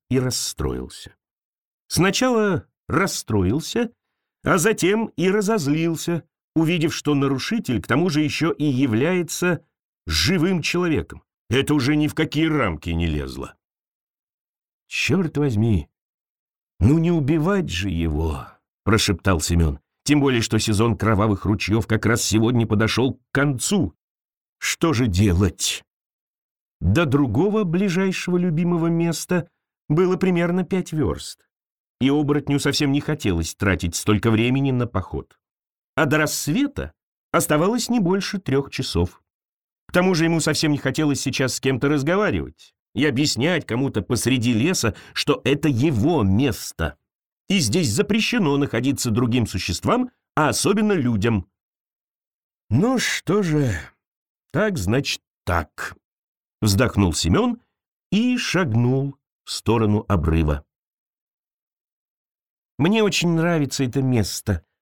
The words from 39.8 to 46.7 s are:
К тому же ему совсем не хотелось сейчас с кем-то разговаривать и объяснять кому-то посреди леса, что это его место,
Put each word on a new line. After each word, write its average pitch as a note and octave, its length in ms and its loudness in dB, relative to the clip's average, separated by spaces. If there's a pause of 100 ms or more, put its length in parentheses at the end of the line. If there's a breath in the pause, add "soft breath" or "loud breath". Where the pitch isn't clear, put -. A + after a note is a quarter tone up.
К - 60 -20
тому F3+ 220 4
же D#3+ 100 2
ему E3 160 2
совсем D3+ 320 0
не C#3+ 60 0
хотелось C#3 420 -2
сейчас C3 340 -2
с - 60 -8
кем-то C3 280 0
разговаривать D3 840 -2 (200)
и B2 100 0
объяснять D3 600 0
кому-то A#2 360 -2
посреди B2 500 0
леса, A#2+ 420 0 (200 loud breath)
что - 300 -2
это D3+ 240 2
его C#3 540 2
место, G2 760 0 (520)